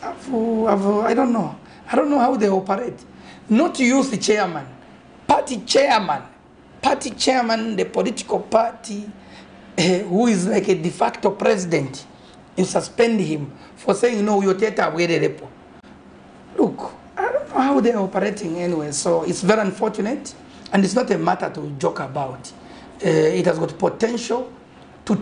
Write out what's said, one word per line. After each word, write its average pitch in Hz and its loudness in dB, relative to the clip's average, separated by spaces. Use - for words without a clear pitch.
I've, - -10
I've, 220 2
I 240 2
don't 240 2
know. 180 -2
I - 0
don't 294 2
know 285 2
how 262 2
they 208 2
operate. 196 -2
Not 262 2
youth 262 2
chairman, 180 0
party 277 0
chairman. 214 2
Party 269 -2
chairman, 226 0
the 185 0
political 196 -2
party, 214 -2
eh, 180 2
who 208 2
is 185 2
like 214 0
a 190 4
de 165 -2
facto - 0
president, 170 -2
you 185 2
suspend 226 0
him 151 -4
for - -2
saying, 233 2
"No, 208 4
you 190 4
take 214 0
away 165 2
the 165 2
repo." - -10
Look, - 0
I 403 -2
don't 587 -2
know - 0
how 277 2
they're 233 2
operating 190 -4
anyway, 165 -2
so 165 0
it's 170 -4
very 214 4
unfortunate, 208 -4
and 196 4
it's 190 0
not 247 2
a 185 2
matter 170 0
to 147 -10
joke 165 -2
about. 135 -8
Uh, 180 2
it 160 4
has 165 2
got 165 -4
potential 233 -2
to 214 2